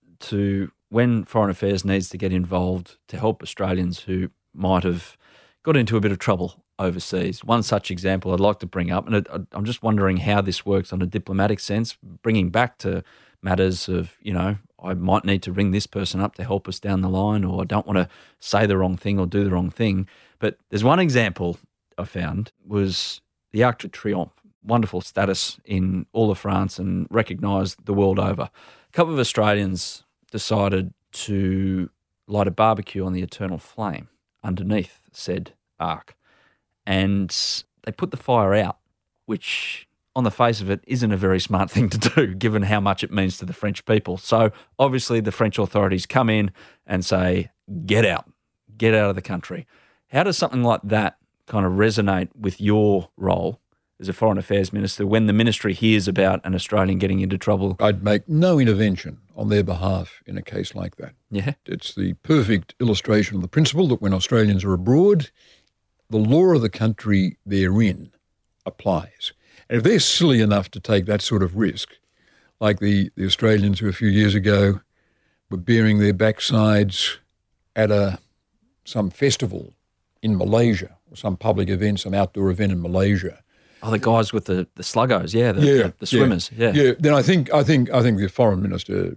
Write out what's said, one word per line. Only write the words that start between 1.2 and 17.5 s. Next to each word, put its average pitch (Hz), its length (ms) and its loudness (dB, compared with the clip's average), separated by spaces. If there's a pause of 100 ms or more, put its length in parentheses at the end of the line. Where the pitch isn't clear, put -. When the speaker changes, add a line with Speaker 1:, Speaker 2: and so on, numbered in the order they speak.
Speaker 1:
Foreign 104 260 0
Affairs 98 340 -2
needs 98 260 -2
to 92 80 -12
get 95 140 -4
involved 90 640 -2 (120)
to 92 100 -12
help 110 240 -2
Australians 92 580 -4
who 92 300 -4 (240)
might 92 300 0
have 87 320 -6 (460)
got 156 140 2
into 113 200 2
a 107 40 2
bit 101 120 0
of 92 60 -4
trouble 92 440 -4 (160)
overseas. 92 640 -4
One 117 200 0
such - 280 -2
example 95 420 -4
I'd 95 80 0
like 101 200 0
to 87 60 -10
bring 87 240 -4
up, 92 160 -4
and 107 100 -2
it, 101 160 -2
I, 90 60 -8 (140)
I'm 101 120 -8
just 117 180 -6
wondering 98 360 0
how 101 220 0
this 95 240 -4
works 98 280 -2
on 92 100 -4
a 90 40 0
diplomatic 98 540 -2
sense, 113 360 -4 (260)
bringing 104 280 0
back 113 280 -2
to 92 240 -6 (400)
matters 92 460 -2
of, 87 320 -4
you 104 120 -10
know, 92 240 -2 (260)
I 92 120 -6
might 92 300 0
need 98 200 0
to 92 80 -8
ring 95 180 0
this 101 160 -2
person 95 340 -6
up 104 160 -4
to 90 80 -10
help 98 240 -4
us 95 120 -12
down 98 200 -2
the 92 80 0
line, 101 360 0
or 92 180 -4